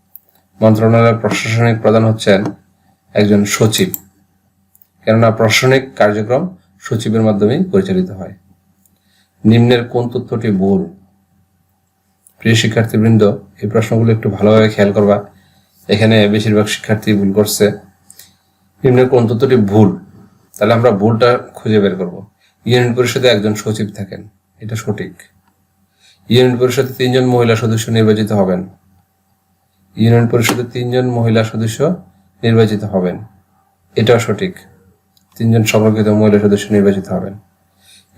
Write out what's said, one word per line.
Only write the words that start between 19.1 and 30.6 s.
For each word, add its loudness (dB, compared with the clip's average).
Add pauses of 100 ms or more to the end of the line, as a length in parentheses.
তথ্যটি 0 (140)
ভুল? 4 (640)
তাহলে 0
আমরা 2
ভুলটা 2 (240)
খুঁজে -2
বের 0
করব। -8 (520)
ইউনিয়ন 2
পরিষদে -2
একজন 0
সচিব -6
থাকেন, -14 (400)
এটা -10
সঠিক। -8 (1200)
ইউনিয়ন 4
পরিষদে -2
তিনজন 0
মহিলা 2
সদস্য -2
নির্বাচিত 0
হবেন। 0 (1400)
ইউনিয়ন 4
পরিষদে -2